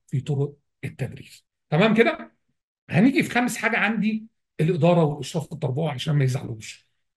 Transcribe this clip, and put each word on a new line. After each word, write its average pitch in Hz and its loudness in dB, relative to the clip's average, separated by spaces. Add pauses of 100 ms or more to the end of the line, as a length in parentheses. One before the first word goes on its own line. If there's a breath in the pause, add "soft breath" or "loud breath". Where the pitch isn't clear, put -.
في 127 -4
طرق 143 -4 (300)
التدريس. - -12 (240)
تمام 202 4
كده؟ 311 2 (560)
هنيجي 262 4
في - -4
خامس 247 -2
حاجة 226 -2
عندي، 220 0 (360)
الإدارة 170 4
والإشراف 147 -4
التربوي 143 -4
عشان 143 -4
ما 143 2
يزعلوش. 117 -6 (300)